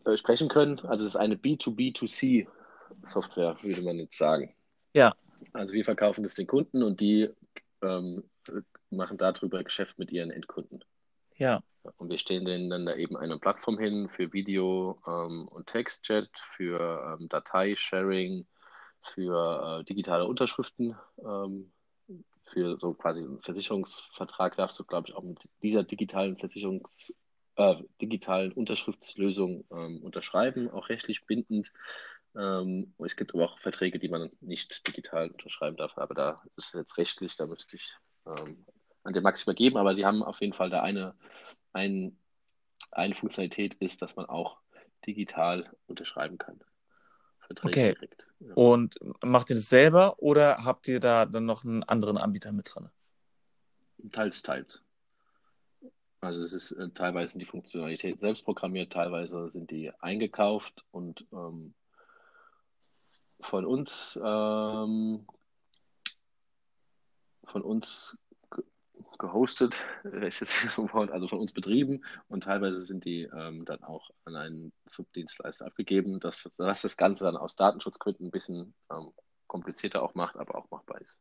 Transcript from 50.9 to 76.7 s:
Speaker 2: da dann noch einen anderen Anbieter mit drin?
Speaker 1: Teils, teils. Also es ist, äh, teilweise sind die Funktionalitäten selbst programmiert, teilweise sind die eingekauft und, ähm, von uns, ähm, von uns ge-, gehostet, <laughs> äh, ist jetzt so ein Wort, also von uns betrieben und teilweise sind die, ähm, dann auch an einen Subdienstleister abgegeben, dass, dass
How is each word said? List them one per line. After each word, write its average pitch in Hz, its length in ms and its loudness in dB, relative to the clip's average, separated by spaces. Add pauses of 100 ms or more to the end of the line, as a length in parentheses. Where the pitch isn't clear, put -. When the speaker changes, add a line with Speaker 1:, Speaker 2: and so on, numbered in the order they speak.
Speaker 2:
da 117 240 8
dann 110 200 0
noch 113 200 -2
einen 113 180 0
anderen 107 340 2
Anbieter 104 360 0
mit 101 200 -6
drin? - 160 -14 (1200)
Speaker 1:
Teils, 110 300 -2
teils. - 440 -6 (1400)
Also 87 200 -6
es 85 120 -6
ist, - 180 -8
äh, 90 200 -8
teilweise 90 420 -2
sind 90 80 -10
die 87 40 -12
Funktionalitäten 85 760 -6
selbst 107 240 0
programmiert, 92 480 -4
teilweise 85 580 -2
sind 85 180 -12
die 78 300 -8
eingekauft 104 920 -2
und, 87 420 -12
ähm, 82 400 -12 (1700)
von 95 240 -2
uns, 131 580 -4
ähm, 107 1040 0 (2250)
von - 180 -8
uns - 560 -6 (340)
ge-, - 120 -8 (560)
gehostet, 120 720 0
<laughs> - 120 -14
äh, 104 240 -4
ist - 100 -6
jetzt - 140 -4 (180)
so 113 120 -2
ein 101 100 -4
Wort, 107 180 2
also 90 160 -2
von 104 120 -4
uns 110 120 -4
betrieben 131 540 2 (240)
und 98 160 -8
teilweise 98 360 0
sind 92 220 -8
die, 85 200 -4
ähm, 80 420 -10
dann - 180 -8
auch 78 260 -14 (140)
an 80 140 -12
einen 80 340 -10 (140)
Subdienstleister - 800 -12
abgegeben, 95 560 2
dass, - 360 -6
dass 95 260 0